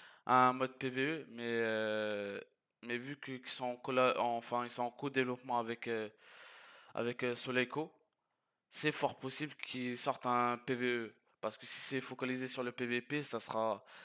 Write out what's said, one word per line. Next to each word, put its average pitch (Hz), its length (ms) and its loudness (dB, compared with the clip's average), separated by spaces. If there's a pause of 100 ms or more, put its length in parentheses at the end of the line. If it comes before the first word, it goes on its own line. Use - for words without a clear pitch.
(280)
un 127 260 8
mode 127 240 0
P 135 140 -2
V 127 100 0
E, 151 280 0
mais, 117 140 -10
euh, 107 960 0 (440)
mais 120 160 -2
vu 139 180 -8
que, - 140 -10
qu'ils 127 180 -10
sont - 160 -6
en 123 120 -2
colla-, 127 420 4
enfin, 120 440 0
ils 120 60 -4
sont 123 140 -4
en 120 80 -2
co-développement 127 680 0
avec, 117 300 -2
euh, 110 220 -2 (840)
avec, 123 300 -2
euh, 123 100 2
Soleiko, 127 580 0 (800)
c'est 151 200 0
fort - 280 0
possible 135 360 -6
qu'ils 123 420 -6
sortent 127 300 -2
un 123 320 4
P 131 160 0
V 123 100 0
E. 120 300 0 (240)
Parce 110 180 -4
que - 80 -16
si - 160 -12
c'est 131 200 -4
focalisé 127 460 -2
sur 127 140 -6
le 123 100 -2
P 123 140 -4
V 120 160 0
P, 147 220 -2
ça 120 160 -4
sera, 110 440 0 (220)